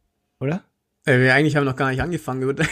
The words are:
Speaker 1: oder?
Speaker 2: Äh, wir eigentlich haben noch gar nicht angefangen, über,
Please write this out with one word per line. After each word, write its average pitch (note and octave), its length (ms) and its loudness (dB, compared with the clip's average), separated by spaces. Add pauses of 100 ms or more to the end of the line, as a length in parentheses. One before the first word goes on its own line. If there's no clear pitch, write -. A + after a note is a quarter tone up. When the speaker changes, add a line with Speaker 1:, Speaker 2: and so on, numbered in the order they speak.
(400)
Speaker 1:
oder? D3+ 220 -4 (420)
Speaker 2:
Äh, B2+ 160 4
wir C3 140 4
eigentlich D3 220 2
haben C#3+ 80 2
noch C3 120 -2
gar C3+ 140 -2
nicht B2+ 120 -4
angefangen, C3 400 -6
über, C3+ 120 -2 (180)